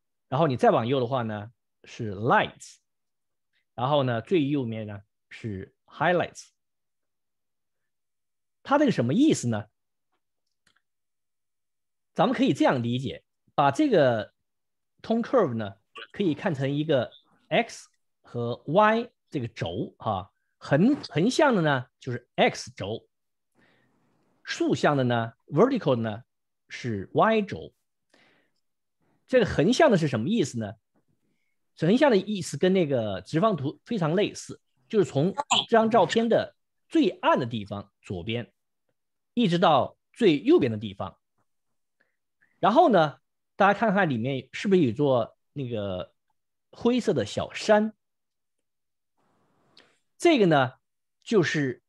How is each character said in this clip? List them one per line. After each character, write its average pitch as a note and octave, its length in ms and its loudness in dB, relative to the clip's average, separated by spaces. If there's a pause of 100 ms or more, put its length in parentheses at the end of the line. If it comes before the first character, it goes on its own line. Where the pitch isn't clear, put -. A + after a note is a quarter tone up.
(300)
然 C3 100 -2
后 E3 80 4
你 B2+ 80 -2
再 A#3 140 2
往 C3 180 2
右 C3+ 140 -2
的 A#2+ 40 -2
话 B2 180 -4
呢 G#2+ 280 -10 (320)
是 G#2+ 320 -10
lights， C3 640 -2 (960)
然 B2 140 -4
后 D3 140 2
呢 A#2+ 180 -2
最 D3+ 260 0
右 C#3+ 160 -2
面 A2 240 -8
呢 G2+ 140 -12 (280)
是 F#2+ 440 -12 (120)
highlights。 - 640 -4 (2250)
它 C#4 140 0
这 D4 80 2
个 A#3+ 60 4
什 B2+ 140 -2
么 B2 80 0
意 C4+ 200 4
思 B2+ 140 -2
呢？ G#2+ 200 -4 (2500)
咱 F3 140 2
们 C4 80 -2
可 B3 80 0
以 C4+ 100 2
这 D4+ 120 2
样 C#3+ 180 0
理 A#2+ 160 -2
解， G2+ 240 -10 (320)
把 C#3 160 4
这 D4+ 180 0
个 B2+ 440 2 (680)
tone A3+ 220 -2
curve F3+ 320 0
呢， G#2+ 220 -8 (340)
可 - 100 -6
以 E3 140 0
看 F3+ 180 -4
成 C3+ 160 -4
一 C#3+ 140 -4
个 C#3+ 260 0 (380)
X - 420 -4 (320)
和 A#2+ 460 -8
Y G#3+ 420 2 (200)
这 D#3 100 -8
个 A#2 80 -6
轴 G#2 500 -8
啊， G2 320 -6 (280)
横， G3+ 380 2 (100)
横 F#3 260 -2
向 C#4+ 240 2
的 F#3 60 0
呢 C#3 260 -2 (120)
就 C3 120 -10
是 - 240 -12
X - 400 -2
轴， - 320 -10 (1400)
竖 D4+ 320 -2
向 D3+ 220 2
的 C3 80 0
呢， A#2+ 280 -2 (140)
vertical F#3 480 0
呢 A2+ 280 -6 (440)
是 G#2 460 -8
Y G#3+ 280 2
轴。 E2+ 320 -12 (1500)
这 B3+ 120 2
个 G#3+ 60 4
横 D#3+ 260 2
向 D#4 180 6
的 G#3 80 4
是 D#3 120 0
什 B2 100 -2
么 A#2 80 -4
意 G#3+ 160 0
思 A#2+ 160 -6
呢？ G2+ 160 -8 (1040)
横 F#3 200 2
向 D4 140 4
的 G#3+ 60 4
意 G3 240 -4
思 - 160 -10
跟 F#3 160 2
那 F#3 120 2
个 A2 360 -4
直 D3+ 180 -6
方 G#3+ 160 0
图 C#3 300 -8
非 A#3+ 120 -6
常 D#3+ 160 -2
类 G3 220 0
似， - 260 -18 (280)
就 A3 100 0
是 F3+ 60 2
从 D3+ 280 -2
这 - 440 0
张 A3+ 120 4
照 A#3+ 160 4
片 A3+ 220 0
的 D#3+ 280 0 (340)
最 D4 200 2
暗 C#4+ 300 0
的 C#3 60 -2
地 A2+ 200 -8
方， G2+ 240 -12 (120)
左 F2+ 220 -10
边， A2+ 280 -8 (840)
一 A#3+ 140 2
直 E3+ 100 0
到 D#3 400 2 (140)
最 E3+ 300 2
右 D4 180 4
边 C3 120 0
的 A2 60 -6
地 G2+ 160 -10
方。 F#2+ 240 -12 (1400)
然 F3+ 140 2
后 E4 160 6
呢， D#3+ 280 2 (380)
大 G3 180 4
家 G3+ 60 -6
看 A3+ 120 0
看 F#3+ 160 0
里 B2+ 120 -2
面 C3 320 -6
是 - 160 -8
不 F#3+ 80 4
是 F3+ 60 4
有 A#2 120 2
座 C3 420 0 (180)
那 C#3 140 -8
个 G2+ 460 -8 (560)
灰 B3 300 -2
色 G#3+ 120 -2
的 A#2+ 140 -2
小 - 260 -8
山？ G#3+ 440 0 (2250)
这 E4+ 200 4
个 G#3 80 4
呢， C#3 280 4 (500)
就 G#3+ 180 2
是 C#3+ 460 -2